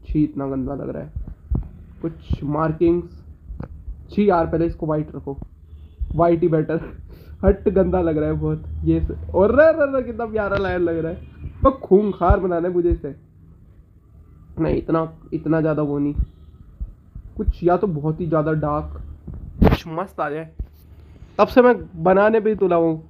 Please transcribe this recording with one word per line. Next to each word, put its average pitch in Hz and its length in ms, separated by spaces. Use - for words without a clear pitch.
छी 151 180
इतना 139 240
गंदा 135 280
लग 135 140
रहा - 140
है। 151 80
कुछ - 440
markings, 160 800
छी 202 200
यार 165 180
पहले 165 180
इसको 165 200
white 151 300
रखो, 143 220
White 165 260
ही 180 60
better। 156 340
हट, 196 240
गंदा 185 320
लग 160 160
रहा 151 120
है 156 60
बहुत 156 280
ये 160 180
से। - 120
और 196 240
रे 294 160
रे 294 220
रे, 262 100
कितना 233 220
प्यारा 208 320
line 180 240
लग 165 160
रहा 160 140
है। - 400
पर 262 160
खूंखार 196 600
बनाना 175 280
है 180 60
मुझे 175 160
इसे। 156 260
नहीं, 156 160
इतना, 160 360
इतना 156 280
ज़्यादा 156 200
वो 143 180
नहीं, 143 140
कुछ - 260
या 175 140
तो 208 120
बहुत 156 320
ही 175 60
ज़्यादा 156 280
dark, 151 460
कुछ - 300
मस्त 175 300
आ 151 100
जाए। 160 200
तब 208 80
से 247 140
मैं 247 140
बनाने 202 360
पे 214 100
ही 220 60
तुला 185 200
हूँ। 165 180